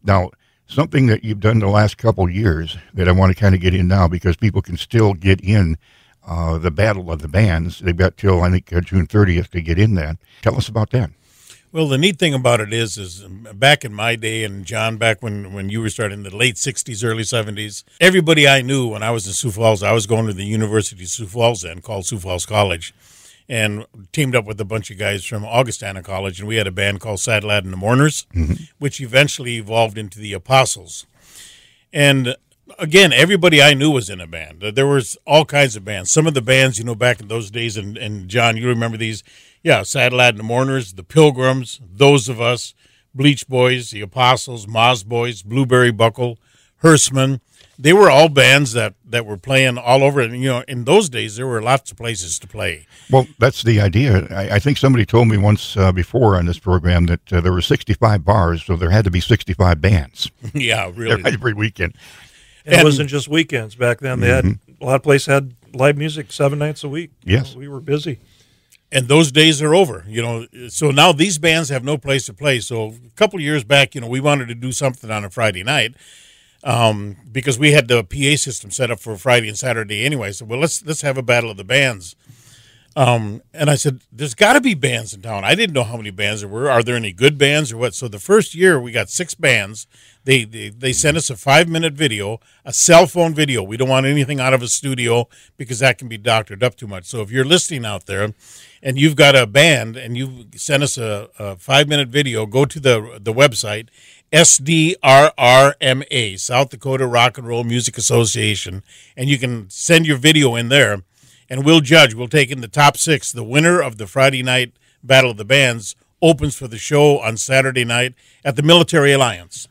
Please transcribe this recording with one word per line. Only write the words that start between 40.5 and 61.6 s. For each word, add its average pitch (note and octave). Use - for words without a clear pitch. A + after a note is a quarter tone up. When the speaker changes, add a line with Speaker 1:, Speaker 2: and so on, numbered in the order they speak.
Speaker 2:
the F#2+
Pilgrims, C3
Those A#2
of A#2
Us, A#2+
Bleach C#3
Boys, B2+
the G#2
Apostles, A#2+
Moz A2+
Boys, A#2
Blueberry B2
Buckle, A2+
Hearstman. C3+
They C#3
were G3
all D3+
bands C3+
that, A2
that A#2
were G#2+
playing C3
all B2
over. C#3
And, A#2+
you C3
know, B2+
in B2
those F3+
days, A2
there B2+
were A#2
lots B2
of -
places G2+
to -
play. F#2
Speaker 1:
Well, B2+
that's B2+
the A2
idea. G2+
I, G2
I G#2
think C#3+
somebody B2+
told A#2
me A2
once, G#2
uh, F#2+
before G2
on E2+
this F2
program F2
that, F2
uh, F2
there F2+
were F2+
sixty-five G#2
bars, E2+
so F2
there E2+
had G#2+
to F2+
be F2
sixty-five F2+
bands F2+
Speaker 2:
<laughs> G#2+
Yeah, A2
really. A2+
Speaker 1:
every B2
weekend. G2+